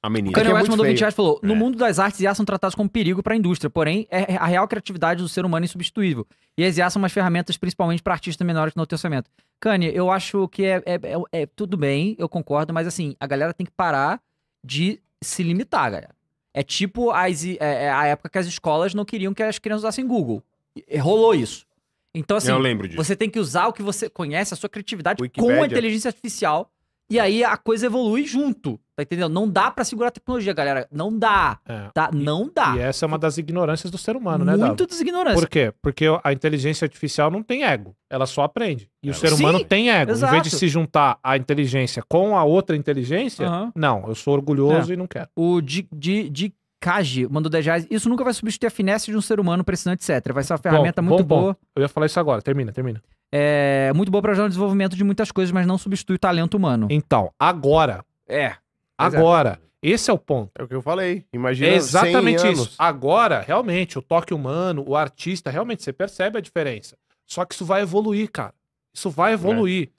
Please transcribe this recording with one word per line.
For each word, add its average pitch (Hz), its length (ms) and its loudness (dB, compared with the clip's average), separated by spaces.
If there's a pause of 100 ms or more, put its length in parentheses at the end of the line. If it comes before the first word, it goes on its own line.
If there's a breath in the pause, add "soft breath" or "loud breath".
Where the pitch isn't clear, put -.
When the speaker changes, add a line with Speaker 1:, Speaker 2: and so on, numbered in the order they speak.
Speaker 1:
O 107 40 -6
Speaker 2:
Ameniza. 104 260 -2
Speaker 1:
Kanye - 140 4
Speaker 3:
É - 20 0
que - 20 2
é - 40 2
Speaker 1:
West - 80 4
Speaker 3:
muito 214 80 2
Speaker 1:
mandou 220 120 2
Speaker 3:
feio. 220 100 4
Speaker 1:
vinte - 60 2
reais 208 140 0
e - 20 -10
falou: 165 260 2
"No 208 120 0
Speaker 2:
É. - 20 2
Speaker 1:
mundo 233 220 0
das 220 220 2
artes, 196 200 0
I 190 80 2
A 196 80 0
são 214 80 -2
tratadas 190 320 -2
como 202 140 -2
perigo 190 340 0
pra 220 140 0
indústria, 175 320 0
porém, 170 420 0
é, 185 220 -2
é, - 20 0
a 170 100 -2
real 180 220 2
criatividade 175 560 -2
do 170 60 -4
ser 185 160 -4
humano 165 180 0
é 175 40 -2
insubstituível. 175 600 -2 (300)
E 170 80 2
as 170 120 2
I 180 40 2
A 175 80 4
são 202 120 0
umas 185 120 0
ferramentas, 175 420 0
principalmente 175 480 -2
pra 190 100 -2
artistas 170 320 -4
menores 156 280 -2
que - 40 -6
não 160 80 -2
têm 170 120 -6
orçamento." 151 340 -6 (300)
Kanye, 185 340 2
eu 180 160 2
acho 190 380 0
que 196 160 -2
é, 185 200 0
é, 175 100 -2
é, 170 480 -6
é - 20 -2
tudo 196 320 -6
bem, 147 420 0
eu 170 80 -2
concordo, 156 460 -2
mas 165 120 -2
assim, 165 320 -6
a 143 80 -8
galera 139 280 -2
tem 180 120 -8
que - 60 -20
parar 160 480 0 (420)
de 160 380 -4 (220)
se - 200 -8
limitar, 170 480 0
galera. 95 200 -10 (460)
É 139 60 -2
tipo 220 480 -2
as, 175 360 0
é, 185 140 -6
é 143 320 -2
a 143 140 2
época 147 240 -2
que - 80 -6
as 180 80 -2
escolas 175 480 -2
não 202 120 -4
queriam 190 280 -6
que 220 80 -6
as 220 160 -2
crianças 214 260 -6
usassem 220 220 -4
Google. 160 380 -2 (320)
E, - 120 -16
e 151 100 -4
rolou 214 360 4
isso. 127 320 -2 (480)
Então, 170 240 -2
assim, 131 140 2
Speaker 2:
Eu 131 80 4
lembro 113 280 0
disso. 85 140 -6
Speaker 1:
você 190 140 0
tem 220 140 -2
que 226 100 -4
usar 175 280 0
o 226 60 -2
que - 80 -12
você 202 280 -6
conhece, 175 440 -4
a - 40 -10
sua 202 120 -8
criatividade 196 480 -4
com 123 60 -4
a 127 220 -2
Speaker 3:
Wikipedia. 285 200 4
Speaker 1:
inteligência 226 440 -2
artificial, 185 600 -4 (400)
e 226 100 2
aí 214 240 4
a 208 140 2
coisa 226 300 -2
evolui 240 380 0
junto, 247 540 -2 (160)
tá 147 80 -6
entendendo? 175 280 -4
Não 196 160 0
dá 196 220 2
pra 254 140 -4
segurar 233 240 -2
a 240 40 0
tecnologia, 226 420 -4
galera. 139 380 -2
Não 180 240 -4
dá, 196 520 2
Speaker 4:
É. 107 260 -10
Speaker 1:
tá? 156 200 0
Speaker 4:
E, - 20 -2
Speaker 1:
Não 151 380 0
dá. 190 220 2
Speaker 4:
e 123 40 -2
essa 131 260 -2
é - 20 -2
uma 156 120 -2
das 156 180 0
ignorâncias 165 540 -2
do 185 60 -10
ser 220 180 -4
humano, 180 300 -2
né, 185 100 4
Speaker 1:
Muito 226 220 2
Speaker 4:
Dava? 359 120 0
Speaker 1:
designorância. 339 500 0
Speaker 4:
Por 165 100 2
quê? 123 320 2
Porque 143 240 -2 (180)
a 143 80 0
inteligência 151 540 -2
artificial 151 440 -2
não 202 140 -4
tem 254 220 -2
ego, 107 280 -2 (160)
ela 131 160 -2
só 143 180 -2
aprende. 151 460 -4 (140)
E 143 60 -4
o - 20 -4
Speaker 2:
Ela - 80 -6
Speaker 4:
ser 160 140 4
humano 156 260 4
Speaker 1:
Sim, - 60 -2
Speaker 4:
tem 220 260 4
ego. 156 200 4
Em 117 40 2
vez 117 40 -2
de 277 60 2
Speaker 1:
exato. 262 260 2
Speaker 4:
se 180 180 0
juntar 147 520 2
a 131 140 0
inteligência 131 720 0
com 196 300 2
a 170 80 4
outra 180 300 2
inteligência, 147 720 -2
Speaker 1:
Aham. 190 280 -4
Speaker 4:
não, 123 320 0
eu 110 80 -4
sou - 180 0
orgulhoso 143 560 2
Speaker 1:
É. 180 40 -2
Speaker 4:
e 180 40 -4
não 180 80 -6
quero. - 300 -10
Speaker 1:
O 170 260 2
Di, 151 300 -6
Di, 170 380 -2
Di 170 240 -6 (260)
Kaji 143 500 0
mandou 156 200 0
dez 156 160 0
reais. 165 260 0
"Isso 220 180 0
nunca 247 140 0
vai 240 100 0
substituir 220 340 -4
a 220 40 0
finesse 208 400 -2
de 214 60 -4
um 202 40 0
ser 208 180 0
humano 175 240 2
precisando, 180 300 -2
et - 100 -6
cetera. 135 300 -2
Vai 139 100 -2
ser 170 100 -2
uma 156 40 0
Speaker 4:
Bom, - 60 -8
Speaker 1:
ferramenta 165 380 4
Speaker 4:
bom 170 80 2
Speaker 1:
muito 175 180 6
Speaker 4:
ponto. 151 140 4
Speaker 1:
boa." 190 160 0 (180)
Speaker 4:
Eu 135 80 2
ia 143 60 0
falar 156 180 0
isso 175 120 0
agora. 139 220 0
Termina, 135 300 -2
termina. 117 300 -6 (340)
Speaker 1:
É, 143 600 2
muito 190 160 2
boa 202 100 2
pra 214 120 2
ajudar 196 100 2
no 208 60 2
desenvolvimento 190 460 0
de 196 80 0
muitas 202 280 0
coisas, 185 200 0
mas 180 140 2
não 185 120 2
substitui 190 400 -2
o - 20 -4
talento 170 360 2
humano. 123 360 2
Speaker 4:
Então, 131 480 2
agora. 147 640 2 (220)
Speaker 1:
É. 135 220 -2 (480)
Pois 151 160 2
é. 151 40 2
Speaker 4:
Agora. 160 420 4 (220)
Esse 220 300 2
é - 20 6
o 160 60 2
ponto. 117 360 -4
Speaker 3:
É - 80 -12
o 123 40 -10
que 127 80 -10
eu 131 80 -4
falei. 180 500 -2
Imagina 127 380 0
Speaker 4:
É 190 40 6
exatamente 170 640 4
Speaker 3:
cem 180 100 4
Speaker 4:
isso. 160 100 2
Speaker 3:
anos. 113 160 -4
Speaker 4:
Agora, 156 640 2
realmente, 180 560 -2
o 127 60 -6
toque 165 300 0
humano, 151 540 -2
o 135 80 0
artista, 156 540 -4
realmente, 202 320 -6
você 139 100 -8
percebe 196 460 -4
a 202 40 -4
diferença. 143 540 -6 (300)
Só - 180 -6
que - 120 -8
isso 180 100 -8
vai 190 160 2
evoluir, 208 500 0
cara. 110 220 -8 (400)
Isso - 160 -6
vai 170 220 2
Speaker 2:
É. - 20 2
Speaker 4:
evoluir. 185 640 0